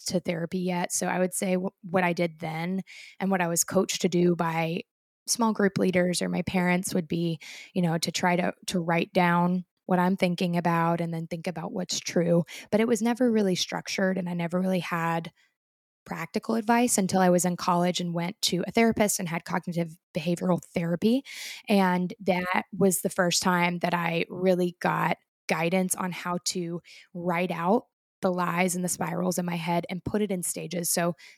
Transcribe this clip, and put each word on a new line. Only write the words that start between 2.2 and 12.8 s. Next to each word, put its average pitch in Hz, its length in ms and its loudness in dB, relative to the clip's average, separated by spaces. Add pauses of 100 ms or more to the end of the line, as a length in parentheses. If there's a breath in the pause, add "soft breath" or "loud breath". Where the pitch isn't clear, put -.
then 165 400 -4 (400 loud breath)
and 190 100 0
what 185 120 2
I 170 60 0
was 165 160 0
coached - 380 0
to 196 60 2
do 175 260 4
by 165 480 -2 (440)
small 226 260 0
group 202 260 2
leaders 180 440 2
or 185 80 -2
my 180 120 -2
parents 180 520 0
would 175 120 0
be, 170 320 -2 (360 loud breath)
you 185 80 0
know, 170 160 2
to 175 120 -4
try 180 260 2
to, 185 180 -2 (120)
to 185 140 -2
write 170 320 0
down 175 540 2 (200)
what 180 120 2
I'm 185 180 4
thinking 175 400 0
about 170 460 2
and 165 100 -4
then 165 140 -6
think 165 200 -8
about 165 260 -8
what's - 280 -6
true. 170 440 2 (260 loud breath)
But 208 100 4